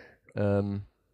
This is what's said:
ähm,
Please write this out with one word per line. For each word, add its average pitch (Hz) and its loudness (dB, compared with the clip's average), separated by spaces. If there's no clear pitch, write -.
ähm, 101 0